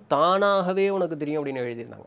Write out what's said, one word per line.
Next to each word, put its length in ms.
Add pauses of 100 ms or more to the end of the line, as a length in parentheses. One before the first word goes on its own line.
தானாகவே 800
உனக்கு 280
தெரியும்" 300
அப்படின்னு 20
எழுதியிருந்தாங்க. 580